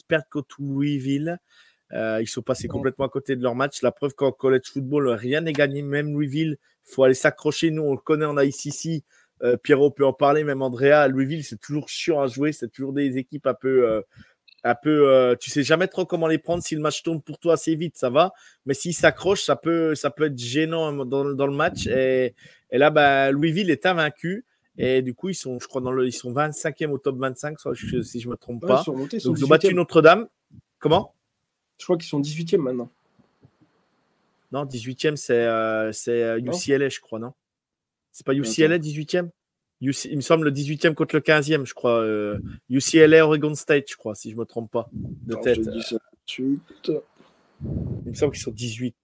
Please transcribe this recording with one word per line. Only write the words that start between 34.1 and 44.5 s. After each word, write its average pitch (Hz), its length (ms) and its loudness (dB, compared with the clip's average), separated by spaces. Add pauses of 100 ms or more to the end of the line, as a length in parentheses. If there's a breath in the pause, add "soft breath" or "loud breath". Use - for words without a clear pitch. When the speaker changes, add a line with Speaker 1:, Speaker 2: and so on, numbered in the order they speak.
Speaker 1:
Non, 139 120 -4
dix-huitième, 131 520 -4
c'est, 120 300 2
euh, 110 460 0
c'est, 120 300 -2
euh, 113 180 0
Speaker 2:
Non. 123 120 -4
Speaker 1:
U - 20 -2
C 160 180 -2
L 139 120 2
A, 131 40 0
je - 120 -8
crois, - 180 -12
non ? 120 140 -10 (800)
C'est - 120 -20
pas 131 80 -2
Speaker 2:
Attends. 139 100 0
Speaker 1:
U - 20 -2
C 113 180 0
L 156 100 6
A 175 60 0
dix-huitième ? 156 520 -4 (520)
U 135 100 -2
C, - 180 -6
il 156 60 -4
me 135 60 -2
semble 160 220 2
le 143 80 2
dix-huitième 147 420 0
contre 160 220 -2
le 147 40 4
quinzième, 151 460 2
je - 80 -16
crois. 117 260 0
Euh, 107 380 -2 (320 loud breath)
U 131 100 2
C - 180 2
L 156 160 10
A, 160 120 10
Oregon 151 280 0
State, 143 360 -2
je - 60 -14
crois, 107 180 -8
si - 160 -12
je 110 60 -12
me 117 80 -6
trompe 113 260 -10